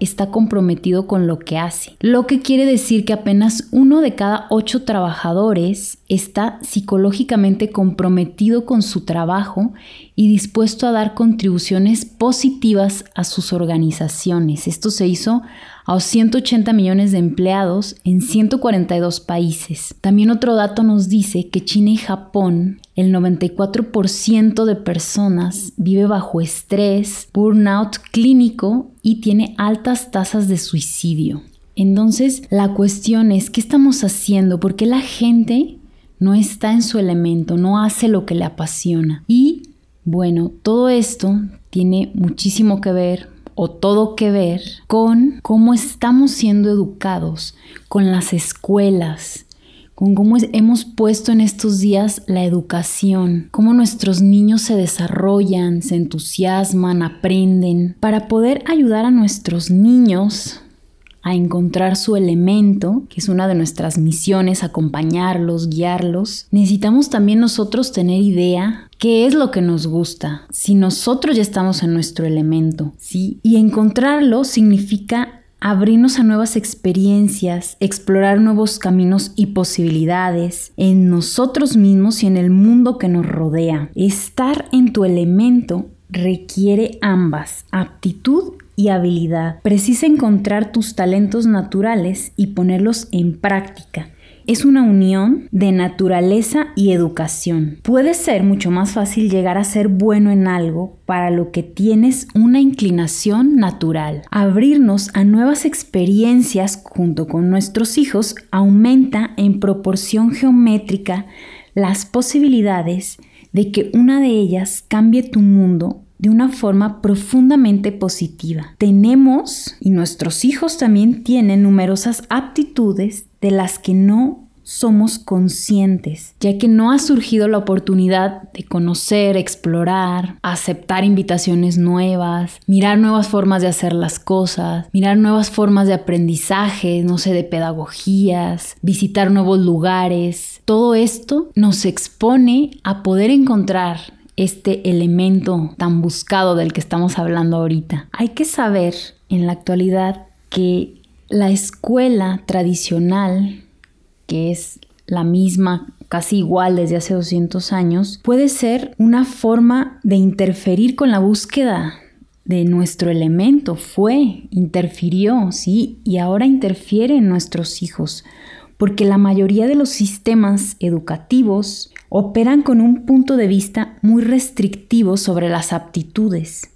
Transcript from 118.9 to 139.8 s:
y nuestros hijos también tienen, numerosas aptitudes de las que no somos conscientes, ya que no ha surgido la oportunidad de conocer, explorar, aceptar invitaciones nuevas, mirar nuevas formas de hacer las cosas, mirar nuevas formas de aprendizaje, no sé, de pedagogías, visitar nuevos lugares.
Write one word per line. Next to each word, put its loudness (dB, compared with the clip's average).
y 0
nuestros -2
hijos -2
también 2
tienen, 2
numerosas 0
aptitudes -2
de 0
las -2
que -2
no 2
somos 0
conscientes, -2
ya 0
que 0
no 4
ha 4
surgido 0
la 0
oportunidad -2
de -14
conocer, 0
explorar, -2
aceptar -4
invitaciones 0
nuevas, -2
mirar 2
nuevas 2
formas 0
de 0
hacer -4
las -4
cosas, -4
mirar 2
nuevas 2
formas 2
de 2
aprendizaje, -2
no 0
sé, -2
de -2
pedagogías, -4
visitar -2
nuevos 2
lugares. -2